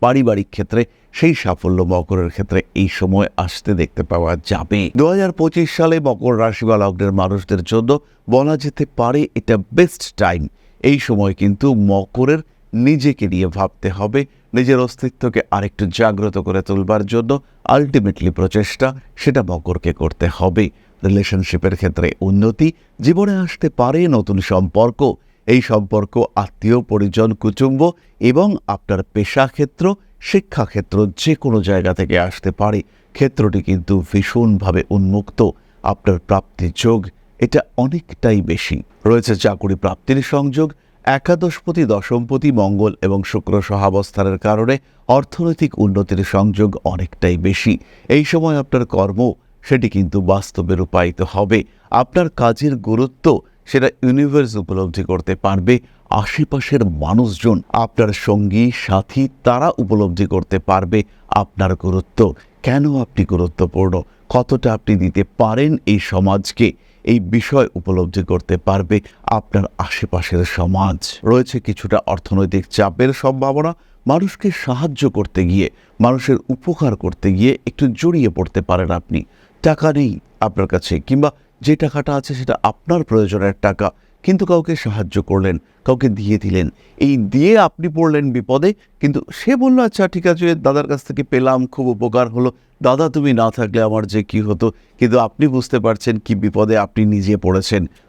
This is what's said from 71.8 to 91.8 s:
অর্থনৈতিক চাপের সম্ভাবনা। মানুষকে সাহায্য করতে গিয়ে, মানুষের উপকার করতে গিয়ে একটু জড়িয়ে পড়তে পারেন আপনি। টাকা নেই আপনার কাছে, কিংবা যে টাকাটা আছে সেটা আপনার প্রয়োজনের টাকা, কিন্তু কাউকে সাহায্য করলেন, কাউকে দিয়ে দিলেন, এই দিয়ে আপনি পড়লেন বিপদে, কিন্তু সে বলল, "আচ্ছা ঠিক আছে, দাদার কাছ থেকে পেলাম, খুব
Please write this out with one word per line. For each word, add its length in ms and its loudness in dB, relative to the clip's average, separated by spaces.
অর্থনৈতিক 600 -2
চাপের 460 0
সম্ভাবনা। 640 -2
মানুষকে 440 0
সাহায্য 460 -2
করতে 340 -2
গিয়ে, 260 0
মানুষের 360 2
উপকার 480 -2
করতে 360 -2
গিয়ে 340 2
একটু 220 -2
জড়িয়ে 400 0
পড়তে 340 -4
পারেন 280 -2
আপনি। 340 -4
টাকা 300 2
নেই 260 0
আপনার 260 0
কাছে, 340 -2
কিংবা 320 0
যে 160 2
টাকাটা 380 -2
আছে 200 -6
সেটা 280 -4
আপনার 420 0
প্রয়োজনের 480 0
টাকা, 300 0
কিন্তু 240 2
কাউকে 300 0
সাহায্য 460 -4
করলেন, 380 0
কাউকে 240 2
দিয়ে 300 0
দিলেন, 340 -2
এই 200 2
দিয়ে 420 4
আপনি 300 0
পড়লেন 440 0
বিপদে, 420 0
কিন্তু 320 -2
সে 240 0
বলল, 240 4
"আচ্ছা 280 0
ঠিক 180 -4
আছে, 280 2
দাদার 320 0
কাছ 180 -4
থেকে 180 -6
পেলাম, 440 0
খুব 200 -6